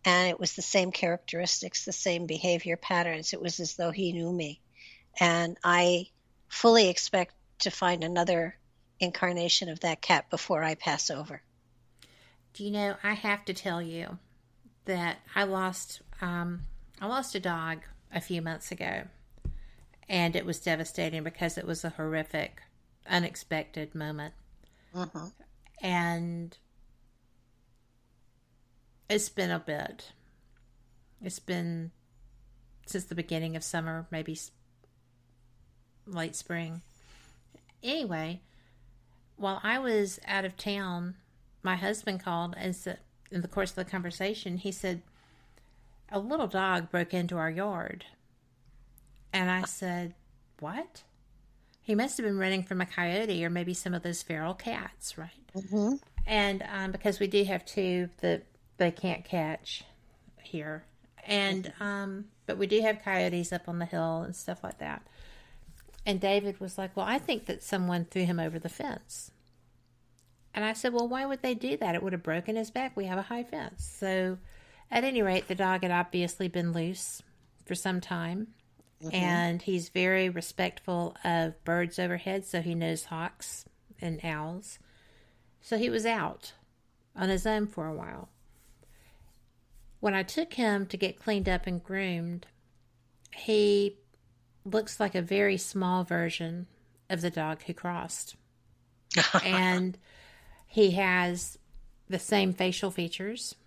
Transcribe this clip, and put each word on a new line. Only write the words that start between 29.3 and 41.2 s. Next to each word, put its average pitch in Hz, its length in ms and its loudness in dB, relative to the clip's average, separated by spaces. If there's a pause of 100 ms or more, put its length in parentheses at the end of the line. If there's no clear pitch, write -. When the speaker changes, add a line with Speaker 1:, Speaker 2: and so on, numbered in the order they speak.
Speaker 2:
a 170 80 0
bit. - 520 -6 (1120)
It's 185 180 -8
been 170 520 -4 (920)
since 185 200 -6
the 170 100 -8
beginning 165 400 -2
of 160 80 -6
summer, 165 480 -4
maybe 160 220 -4
s-, - 180 -10 (1500)
late 165 300 -4
spring. 170 460 -6 (1000)
Anyway, 180 600 -4 (960)
while 196 260 -2
I 233 160 2
was 214 480 2
out 196 180 0
of 185 120 -6
town, 180 580 -4 (480)